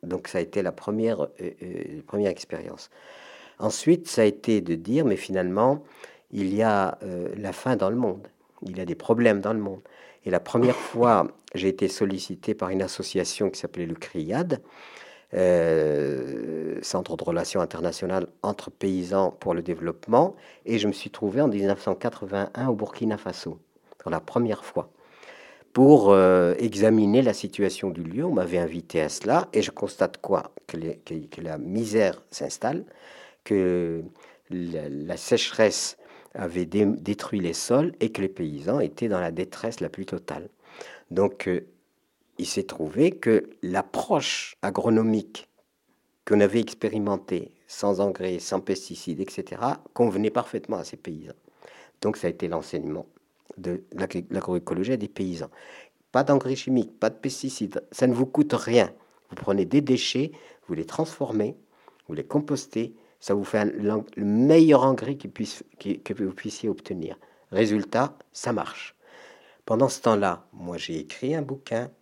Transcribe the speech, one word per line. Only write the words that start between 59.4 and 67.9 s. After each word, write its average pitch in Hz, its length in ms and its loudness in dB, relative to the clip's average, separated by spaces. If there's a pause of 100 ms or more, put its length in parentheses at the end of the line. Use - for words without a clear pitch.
des 131 160 4
déchets, 135 500 0 (380)
vous 90 60 -2
les 80 120 -4
transformez, 123 720 -4 (500)
vous - 80 -10
les 78 100 -6
compostez, 147 720 -4 (240)
ça - 160 -2
vous 101 100 -2
fait - 140 -2
un, 104 80 2
l'eng-, 104 400 -2 (100)
le 104 80 -4
meilleur 135 600 8
engrais 135 320 2
qui - 120 -10
puisse, - 360 -8 (140)
qui, - 220 -4
que - 140 -6
vous 98 180 -2
puissiez 107 380 -8
obtenir. 92 480 -8 (320)
Résultat, 107 640 0 (160)